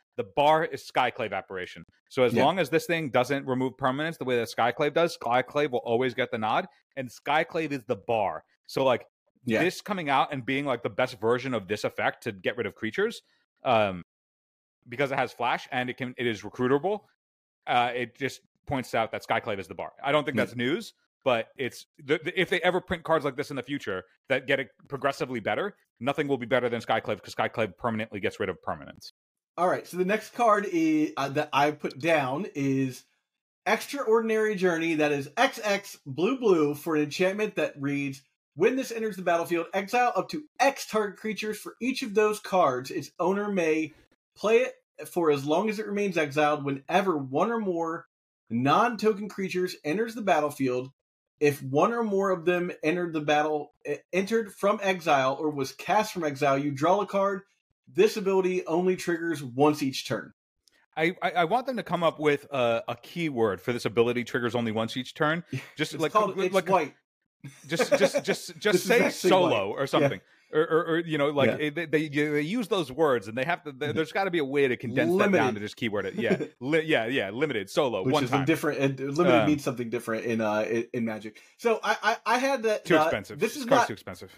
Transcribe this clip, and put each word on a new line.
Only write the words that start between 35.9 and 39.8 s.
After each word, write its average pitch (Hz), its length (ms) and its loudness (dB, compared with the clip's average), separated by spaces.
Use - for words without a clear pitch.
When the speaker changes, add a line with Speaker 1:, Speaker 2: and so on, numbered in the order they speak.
Speaker 2:
blue, 180 340 0
blue 165 340 4
for 156 220 -4
an 151 80 4
enchantment 190 520 -2
that 147 240 -2
reads, 139 420 -4
"When 226 200 4
this 262 160 -4
enters 220 260 -6
the 185 40 -8
battlefield, 170 520 0
exile 226 420 2